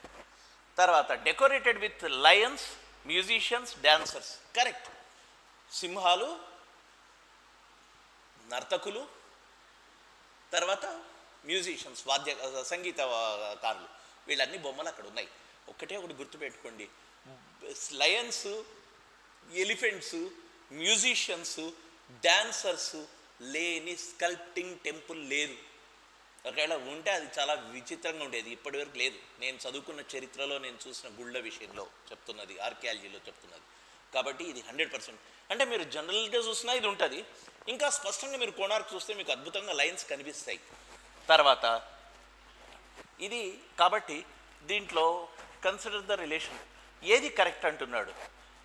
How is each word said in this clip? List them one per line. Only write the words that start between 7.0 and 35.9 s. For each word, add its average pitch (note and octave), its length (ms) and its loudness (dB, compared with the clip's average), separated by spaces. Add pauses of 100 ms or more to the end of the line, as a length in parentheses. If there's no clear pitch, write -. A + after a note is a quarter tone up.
నర్తకులు, F3+ 600 -4 (1400)
తర్వాత F3 340 0 (580)
musicians, D3+ 640 -4
వాద్య, C#3+ 280 0 (300)
సంగీత F3 300 -6 (640)
కారులు, A2 260 -4 (380)
వీళ్ళన్ని C#3+ 320 0
బొమ్మలు D3 300 -6
అక్కడ G#2+ 180 -10
ఉన్నాయి. G#2 220 -8 (400)
ఒక్కటే - 280 -12
ఒకటి F3 180 -10
గుర్తుపెట్టుకోండి, B2+ 760 -14 (1040)
lions, G#3 720 2 (920)
elephants, G3 600 -2 (580)
musicians, F#3+ 880 2 (500)
dancers F3 840 2 (460)
లేని E3 540 -4
sculpting F3 800 -4
temple D#3 520 -8
లేదు. C#3+ 260 -2 (920)
ఒకవేళ D3+ 280 -2
ఉంటే D3+ 360 -4
అది D#3+ 180 -2 (100)
చాలా D3 160 0
విచిత్రంగా D3 720 -8
ఉండేది, A#2 260 -6
ఇప్పటివరకు C#3 480 -8
లేదు. C3 200 -2 (200)
నేను C3 180 -6
చదువుకున్న C#3 440 -10
చరిత్రలో C3+ 580 -8
నేను B2+ 200 -10 (100)
చూసిన B2 220 -12 (100)
గుళ్ళ A#2+ 180 -8
విషయంలో G#2 480 -10 (240)
చెప్తున్నది, G#2 480 -14
ఆర్కియాలజీలో G#2 680 -6
చెప్తున్నది. F2+ 400 -20 (480)
కాబట్టి C3+ 300 -4
ఇది C#3 160 -10
హండ్రెడ్ C3 320 -6
పర్సెంట్. A#2+ 280 -12 (300)
అంటే A#3+ 140 0
మీరు A#3 180 -2
జనరల్గా F3+ 560 -2 (100)